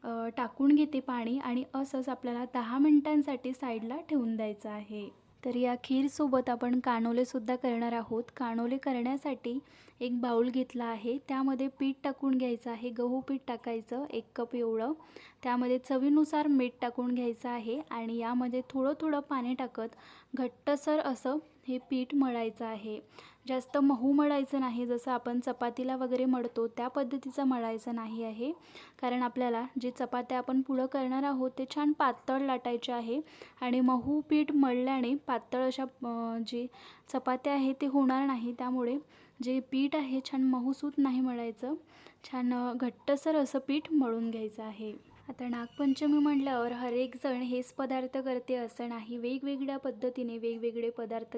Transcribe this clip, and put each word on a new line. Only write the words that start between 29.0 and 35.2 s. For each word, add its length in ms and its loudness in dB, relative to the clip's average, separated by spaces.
कारण 220 2
आपल्याला 420 0
जे 100 -2
चपात्या 460 -2
आपण 240 2
पुढं 240 0
करणार 380 0
आहोत 360 0
ते 60 -2
छान 160 4
पातळ 480 2
लाटायचे 520 -2
आहे 300 -2
आणि 200 2
मऊ 480 4
पीठ 220 4
मळल्याने 640 4
पातळ 460 -2